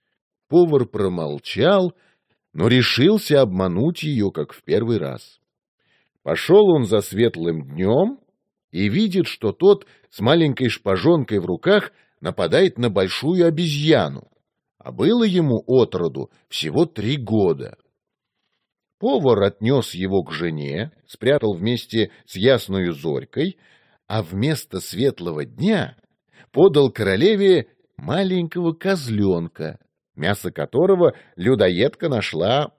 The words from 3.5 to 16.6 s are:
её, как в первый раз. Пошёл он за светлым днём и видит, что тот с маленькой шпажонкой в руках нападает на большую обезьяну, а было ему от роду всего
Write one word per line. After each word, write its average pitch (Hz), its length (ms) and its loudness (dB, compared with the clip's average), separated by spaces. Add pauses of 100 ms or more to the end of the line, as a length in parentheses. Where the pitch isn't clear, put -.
её, 110 280 -2
как 76 220 -10
в - 100 -20
первый 113 340 0
раз. 69 420 -10 (800)
Пошёл 185 480 4
он 143 160 2
за 101 160 0
светлым 85 640 -2
днём 107 560 0 (520)
и 98 160 -2
видит, 185 400 0
что - 240 -4
тот 196 360 2 (220)
с - 120 -18
маленькой 131 480 2
шпажонкой 107 680 0
в 82 60 -4
руках 170 460 -2 (300)
нападает 92 560 0
на 120 120 0
большую 127 560 0
обезьяну, 147 880 0 (460)
а - 140 -16
было 202 320 0
ему 170 440 0
от 123 280 2
роду 71 360 -6 (160)
всего 82 380 -4